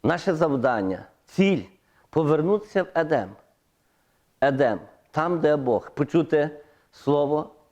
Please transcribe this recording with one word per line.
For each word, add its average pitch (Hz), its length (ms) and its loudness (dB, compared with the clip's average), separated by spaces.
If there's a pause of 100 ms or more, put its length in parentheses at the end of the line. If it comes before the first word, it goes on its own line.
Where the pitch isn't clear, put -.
Наше 170 300 0
завдання, 123 720 0 (200)
ціль — 185 360 0 (480)
повернутися 165 720 0
в 180 120 -6
Едем. 151 340 0 (1120)
Едем, 131 380 2 (320)
там, 165 280 -2
де 151 160 2
Бог, 123 360 -2
почути 147 580 0 (420)
слово 147 580 -2 (220)